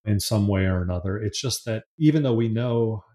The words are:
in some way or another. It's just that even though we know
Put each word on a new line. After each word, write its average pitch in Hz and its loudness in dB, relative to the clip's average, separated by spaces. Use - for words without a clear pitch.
in 104 0
some 101 0
way 95 2
or 92 0
another. 90 -4
It's 104 -4
just - -6
that 110 -6
even 151 4
though 123 2
we 117 0
know 113 0